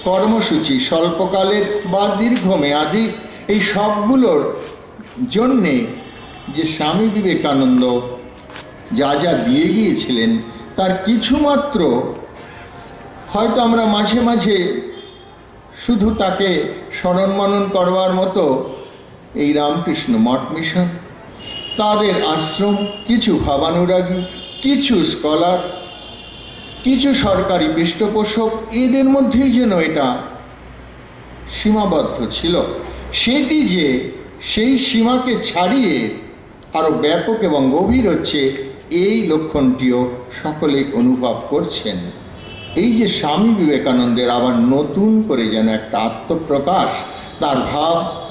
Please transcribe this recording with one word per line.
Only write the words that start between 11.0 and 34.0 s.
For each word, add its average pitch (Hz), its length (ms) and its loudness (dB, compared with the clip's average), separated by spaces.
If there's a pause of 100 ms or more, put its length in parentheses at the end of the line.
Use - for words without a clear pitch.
কিছুমাত্র 233 960 2 (1300)
হয়তো 226 320 0
আমরা 226 240 4
মাঝে 214 360 2
মাঝে 202 600 2 (1040)
শুধু 214 280 2
তাকে 185 480 0 (380)
স্মরণ 185 300 2
মনন 202 420 0
করবার 185 420 2
মতো 185 600 0 (600)
এই 147 180 2
রামকৃষ্ণ 147 640 0
মঠ 123 220 2 (140)
মিশন, 165 340 -2 (880)
তাদের 208 500 2
আশ্রম, 160 500 0 (300)
কিছু 220 400 2
ভাবানুরাগী, 180 760 0 (400)
কিছু 247 420 2
স্কলার, 170 800 0 (1000)
কিছু 269 300 4
সরকারি 180 600 2
পৃষ্ঠপোষক, 208 760 0 (220)
এদের 254 320 4
মধ্যেই 269 480 4
যেন 226 260 4
এটা 151 380 0 (1500)
সীমাবদ্ধ 175 680 2
ছিল। 165 320 0 (500)
সেটি 277 500 2
যে 160 480 0 (320)